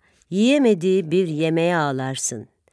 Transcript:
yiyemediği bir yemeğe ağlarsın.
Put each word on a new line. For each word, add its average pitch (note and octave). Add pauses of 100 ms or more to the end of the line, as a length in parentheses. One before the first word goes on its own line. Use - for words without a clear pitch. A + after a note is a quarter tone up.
(300)
yiyemediği G3
bir F#3
yemeğe D#3+
ağlarsın. C3 (260)